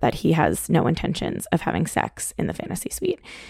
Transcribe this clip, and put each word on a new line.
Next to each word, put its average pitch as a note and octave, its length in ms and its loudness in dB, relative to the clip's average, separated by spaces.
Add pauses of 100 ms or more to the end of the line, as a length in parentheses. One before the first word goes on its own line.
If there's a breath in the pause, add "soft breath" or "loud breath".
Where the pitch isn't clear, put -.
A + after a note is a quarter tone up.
that - 140 2
he - 160 2
has D#3 380 4
no - 180 4
intentions - 640 -2
of D#3+ 100 2
having - 240 0
sex - 500 -4
in - 120 0
the - 60 -2
fantasy - 360 -8
suite. - 300 -2 (300 loud breath)